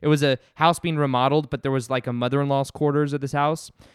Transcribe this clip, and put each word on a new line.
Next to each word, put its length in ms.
it 60
was 160
a 120
house 240
being 160
remodeled, 520
but 140
there 80
was, 200
like, 180
a 40
mother-in-law's 600
quarters 400
of 80
this 100
house. 400